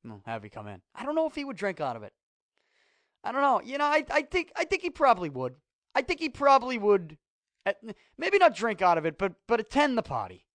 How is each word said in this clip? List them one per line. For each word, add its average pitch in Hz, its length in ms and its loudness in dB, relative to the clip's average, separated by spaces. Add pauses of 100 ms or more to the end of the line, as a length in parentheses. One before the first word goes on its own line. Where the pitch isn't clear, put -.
We'll 107 220 -16
have 113 160 -8
you 107 80 -18
come 104 180 -14
in. 95 120 -16 (140)
I 220 100 -12
don't 294 100 -6
know 320 120 0
if 302 80 -8
he 285 100 -8
would 269 120 -12
drink 190 240 -6
out 131 160 -4
of 107 60 -12
it. - 120 -18 (1080)
I 196 80 -6
don't 262 120 -2
know. 262 180 4
You 262 180 -10
know, 294 60 0
I, 302 260 2
I 302 120 0
think, 349 340 -4
I 349 80 -2
think 381 180 -4
he 349 80 -4
probably 202 380 2
would. 127 280 -8 (380)
I 269 80 0
think 302 180 -4
he 311 100 -4
probably 262 480 2
would, 190 400 2 (480)
at, 202 100 -2 (400)
maybe 381 220 0
not 320 180 6
drink 208 240 -2
out 180 160 6
of 156 80 -2
it, 160 140 -2
but, 190 160 -2 (120)
but 233 140 0
attend 262 380 0
the 220 40 -2
party. 98 520 -10